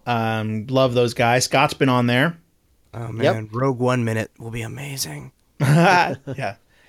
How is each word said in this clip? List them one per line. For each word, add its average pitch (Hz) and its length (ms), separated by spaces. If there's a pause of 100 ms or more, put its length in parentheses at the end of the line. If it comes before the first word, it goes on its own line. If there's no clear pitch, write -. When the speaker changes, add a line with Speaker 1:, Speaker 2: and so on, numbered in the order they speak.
Speaker 1:
Um, 110 600
love 131 260
those 120 180
guys. 123 320
Scott's 143 300
been 139 160
on 123 160
there. 135 320 (560)
Speaker 2:
Oh, 113 180
Speaker 3:
Yep. 131 220
Speaker 2:
man. 110 180
Rogue 127 260
One 123 260
Minute 110 340
will 113 140
be 117 100
amazing. 135 680 (140)
Speaker 1:
<laughs> - 140
Yeah. 139 960 (320)